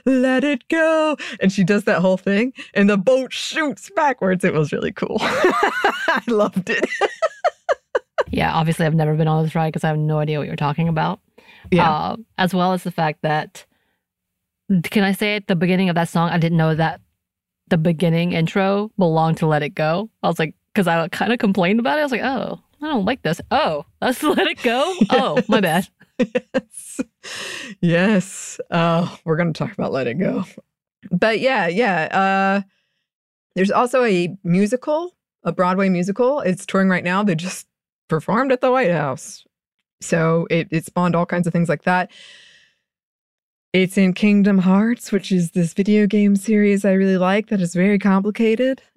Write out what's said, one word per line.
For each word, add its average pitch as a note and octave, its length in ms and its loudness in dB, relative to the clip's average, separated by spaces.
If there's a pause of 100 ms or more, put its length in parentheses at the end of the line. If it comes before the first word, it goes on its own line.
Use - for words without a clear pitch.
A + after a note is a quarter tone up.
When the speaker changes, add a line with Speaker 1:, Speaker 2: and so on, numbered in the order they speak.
Speaker 1:
"Let C4 380 2
it D4 240 -2
go." D#4+ 480 2 (240)
And F#3+ 120 2
she G3 120 2
does G3+ 200 2
that G3 160 2
whole F#3 160 4
thing G3+ 360 0 (220)
and G3+ 160 4
the G#3 80 4
boat B3+ 340 2
shoots - 640 -6
backwards. F#3+ 480 0
It F3+ 100 2
was D3+ 180 0
really - 200 -4
cool. - 260 -6
<laughs> - 20 -6
I - 1080 0
loved G#3 420 -2
it. A#3 200 -2
<laughs> - 60 -10 (1300)
Speaker 2:
Yeah, - 240 0
obviously E3 320 0
I've D#3 80 0
never D#3 200 2
been D#3 140 0
on D#3+ 160 2
this D#3 100 -4
ride D#3+ 200 -2
'cause D#3+ 100 -6
I D#3+ 40 2
have D#3 100 0
no D3+ 200 0
idea D3+ 200 -2
what - 80 -6
you're E3 100 -8
talking D#3 320 -2
about. E3 320 -2 (500)
Speaker 1:
Yeah. E3+ 200 4
Speaker 2:
Uh, D#3+ 260 -4 (220)
as F#3 160 0
well F3+ 180 2
as F#3 100 -4
the F3+ 80 -8
fact D#3 320 -4
that, D3+ 440 -4 (1160)
can G#3 200 0
I G3 80 2
say G#3 240 -2
at G#3 120 -10
the F#3+ 80 2
beginning F3+ 340 2
of E3 60 0
that E3+ 120 0
song, E3+ 220 0
I E3+ 80 -2
didn't E3 180 2
know D#3+ 180 2
that D#3+ 280 -2 (680)
the F3+ 80 2
beginning E3+ 560 0
intro G3 640 0
belonged D#3+ 400 2
to E3 80 0
Let D3+ 160 2
It D3 120 -4
Go. E3 340 -2 (140)
I F3+ 60 0
was E3+ 100 -2
like, D#3+ 160 -2 (200)
'cause F#3+ 120 2
I E3+ 220 0
kinda G#3+ 280 -2
complained G3 440 2
about C#4 180 0
it. - 20 0
I D4 40 0
was C4 80 -4
like, A3 120 -4
Oh, B3 360 -4 (220)
I D4+ 60 -8
don't A#3 160 -2
like A#3+ 180 -4
this. D#3+ 180 -2 (100)
Oh, G#3 340 0 (160)
that's B3 220 -2
<laughs> - 0 -
Let D4+ 240 2
It E4 160 -6
Go? C4+ 400 0
Speaker 1:
<laughs> G3 80 0
Speaker 2:
Oh, A#3 380 2
my G#3+ 120 4
bad. F3 280 0 (300)
Speaker 1:
Yes. - 840 -6 (800)
Yes. F3+ 800 0 (100)
Oh, E3+ 540 0
we're D#3+ 120 -2
gonna E3+ 160 0
talk - 200 -6
about - 200 -6
Let C3 140 -4
It - 80 -4
Go. F#3+ 300 -4 (680)
But A3 300 0
yeah, A#3 280 0
yeah. G3 960 0
Uh, - 40 -20 (840)
there's F#3+ 160 2
also B3 340 2
a F#3 400 0
musical, B3 680 0 (320)
a E3+ 80 -2
Broadway F#3 360 0
musical. G3 520 0
It's F3+ 260 -4
touring F#3+ 220 0
right F#3 160 0
now. F#3 180 0
They G3 120 0
just F3 320 -8 (420)
performed G#3 440 0
at B3 80 0
the C4 100 2
White B3 200 2
House. D3 540 -4 (560)
So E3 500 0
it, E3 200 0
it D#3+ 140 -2
spawned F3 300 0
all E3+ 120 0
kinds F3 200 -2
of E3 60 -4
things E3+ 160 0
like D#3+ 140 -2
that. F3+ 280 0 (1600)
It's F#3 240 0
in F#3+ 160 4
Kingdom G3+ 460 4
Hearts, G3 540 2
which F#3+ 200 -2
is F3 200 0
this E3+ 200 0
video G#3 340 2
game G3+ 300 4
series G#3 480 2
I G3 80 4
really F#3+ 240 2
like F#3+ 320 0
that G3+ 140 0
is E3+ 120 -2
very G3 240 4
complicated. A3 840 0 (140)